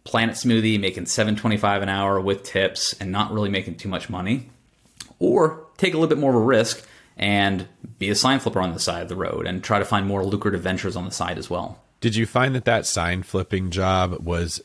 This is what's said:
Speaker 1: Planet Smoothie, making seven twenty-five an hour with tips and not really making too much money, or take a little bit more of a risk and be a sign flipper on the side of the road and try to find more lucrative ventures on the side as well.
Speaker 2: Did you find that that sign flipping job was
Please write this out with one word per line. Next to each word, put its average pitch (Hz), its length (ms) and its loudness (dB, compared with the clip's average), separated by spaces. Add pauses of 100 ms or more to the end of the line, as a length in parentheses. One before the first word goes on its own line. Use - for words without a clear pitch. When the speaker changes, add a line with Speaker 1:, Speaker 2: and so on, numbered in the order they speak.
Speaker 1:
Planet 113 320 0
Smoothie, 110 420 4
making 95 280 -2
seven 107 280 2
twenty-five 101 480 2
an 98 60 -2
hour 98 320 2
with 98 240 0
tips - 560 0
and 98 100 -6
not 107 220 0
really 104 180 0
making 92 280 -4
too 101 100 -8
much 92 200 -6
money, 104 420 -4 (680)
or 147 480 2 (120)
take 180 160 2
a - 20 0
little 160 120 4
bit 147 100 4
more 139 120 2
of 123 60 4
a 110 80 4
risk 117 420 2 (300)
and 98 500 2 (320)
be 98 100 -2
a 104 60 2
sign 131 240 2
flipper 98 220 -2
on 90 120 0
the 82 60 -8
side 85 240 -4
of 82 60 -10
the 90 80 -8
road 85 320 -4
and 92 160 -6
try 104 160 2
to 95 40 0
find 98 220 0
more 98 180 0
lucrative 98 380 0
ventures 92 320 -2
on 90 100 -6
the 90 60 -8
side 90 280 -4
as - 120 -10
well. - 320 -8 (180)
Speaker 2:
Did 113 140 0
you 113 100 2
find 131 300 0
that 123 120 -2
that 113 200 2
sign 90 380 -2
flipping 92 460 -2
job 92 540 0
was 85 400 -4